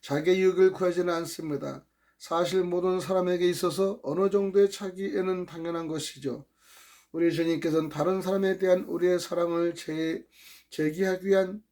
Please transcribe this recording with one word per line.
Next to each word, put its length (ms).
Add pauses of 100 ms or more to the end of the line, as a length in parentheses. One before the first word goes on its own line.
자기의 380
유익을 320
구하지는 400
않습니다. 720 (320)
사실 460
모든 380
사람에게 480
있어서 560
어느 260
정도의 400
차기에는 760
당연한 420
것이죠. 580 (640)
우리 220
주님께서는 560
다른 340
사람에 360
대한 260
우리의 340
사랑을 560
제-, 500 (460)
제기하기 560
위한 340 (120)